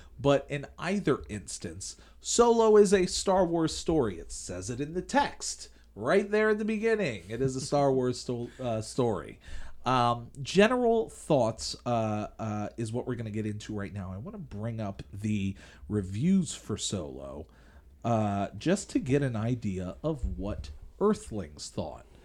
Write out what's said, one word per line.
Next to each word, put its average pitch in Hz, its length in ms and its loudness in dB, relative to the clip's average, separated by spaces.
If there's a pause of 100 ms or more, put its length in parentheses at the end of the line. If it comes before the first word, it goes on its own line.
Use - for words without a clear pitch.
(200)
but 139 280 4
in 143 180 -6 (120)
either 165 500 0
instance, 95 680 -10 (240)
Solo 233 560 6
is 208 160 10
a 185 140 6
Star 185 400 2
Wars 170 300 0
story. 123 420 0
It - 140 -12
says 92 380 -8
it 123 100 -4
in 147 140 -6
the 180 80 -2
text - 640 -2 (260)
right 175 360 2
there 214 200 4
at 214 80 2
the 220 60 -2
beginning. 208 640 0
It 117 120 -4
is 131 140 2
a 131 60 -4
Star 143 320 4
Wars 123 260 2
sto-, 120 320 -6 (100)
uh, 117 200 -2
story. 104 580 -2 (480)
Um, 120 420 2 (140)
general 226 640 4
thoughts, - 640 0 (120)
uh, 110 400 0 (120)
uh, 107 380 -4
is 113 160 -4
what 120 140 -4
we're 127 80 -2
gonna 113 160 -6
get 107 160 -2
into 107 280 -6
right 101 200 -6
now. 95 180 -6
I 92 60 -8
wanna 185 200 -10
bring 113 400 -8
up 101 320 -6
the 101 440 -2 (340)
reviews 107 640 2
for - 220 -8
Solo, 69 720 -8 (580)
uh, 107 440 2 (100)
just 170 320 0
to - 80 0
get 143 240 2
an 127 140 -2
idea 104 640 -2
of 123 360 -2
what 95 300 -6 (320)
Earthlings 107 720 -2
thought 73 340 -8 (200)